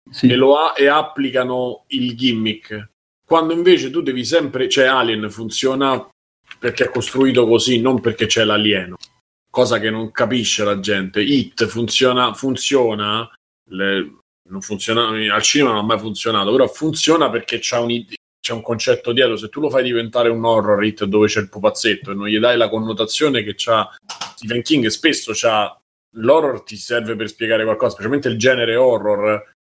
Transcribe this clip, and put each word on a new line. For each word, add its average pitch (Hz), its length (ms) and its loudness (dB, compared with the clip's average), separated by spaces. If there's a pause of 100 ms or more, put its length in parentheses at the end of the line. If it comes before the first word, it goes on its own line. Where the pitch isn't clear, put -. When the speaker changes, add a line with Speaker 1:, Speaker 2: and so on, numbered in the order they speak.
(120)
Speaker 1:
Sì. - 180 0
Speaker 2:
e 123 60 4
lo 135 240 6
a-, 160 180 2
e 139 120 4
applicano 127 1000 -2
il 123 280 -4
gimmick. 110 720 -4 (360)
Quando 160 280 2
invece 165 380 4
tu 160 120 -4
devi 127 220 -4
sempre, 135 440 0
cioè, 135 180 4
Alien 113 440 0
funziona 131 760 -2 (520)
perché 123 280 -2
è - 40 -6
costruito 127 560 2
così, 117 340 4
non 127 200 0
perché 110 260 -2
c'è 113 180 2
l'alieno, 104 520 0 (540)
cosa 117 280 2
che 110 120 -2
non 110 200 -6
capisce 110 540 -2
la 101 160 -2
gente. 98 420 -2
It 120 440 0
funziona, 120 680 0
funziona, 117 920 0 (440)
le-, 95 480 -4 (320)
non 98 100 -12
funziona, 110 480 -2 (260)
al 107 80 0
cinema 143 280 2
non 107 80 0
ha 104 80 -2
mai 113 120 2
funzionato, 104 540 -2
però 131 160 4
funziona 156 600 0
perché - 300 -4
c'ha 120 200 -2
un 120 100 -2
id-, 117 220 -6 (280)
c'è - 120 -6
un 113 80 -8
concetto 117 520 -2
dietro. 120 260 2
Se 107 100 -10
tu 143 120 -10
lo 147 100 0
fai 131 120 2
diventare 117 460 0
un 117 160 -2
horror 104 400 2
It 107 200 -2
dove 104 240 2
c'è 110 120 0
il 95 80 -6
pupazzetto 104 600 -2
e 98 40 -6
non 101 120 -8
gli 107 120 0
dai 117 200 2
la 110 100 2
connotazione 110 720 -2
che 104 140 -8
c'ha 110 320 0 (480)
Stephen 117 240 -6
King, 139 240 0
e 110 60 0
spesso - 440 -2
c'ha, 107 440 -2 (380)
l'horror 131 460 2
ti 110 140 -18
serve 113 400 -4
per 107 120 -6
spiegare 110 360 0
qualcosa, 110 280 0
specialmente 131 360 -2
il 113 100 -4
genere 117 380 2
horror, 107 720 2 (180)